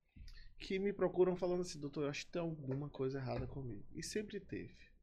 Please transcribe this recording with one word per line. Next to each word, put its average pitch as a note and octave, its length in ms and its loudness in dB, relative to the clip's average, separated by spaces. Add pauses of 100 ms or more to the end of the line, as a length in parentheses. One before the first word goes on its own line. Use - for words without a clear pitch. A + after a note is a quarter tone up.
(580)
que F#3+ 200 0
me G3 120 4
procuram F3+ 460 6
falando F3+ 240 4
assim, F3 180 -4
"Doutor, D3 260 0
eu C#3+ 40 4
acho - 160 -2
que - 80 -10
tem F3 80 0
alguma D3 480 -2
coisa C3+ 300 0
errada B2+ 280 0
comigo." B2 380 -6 (100)
E E3 80 -4
sempre G#3 380 -2
teve. - 340 -6 (280)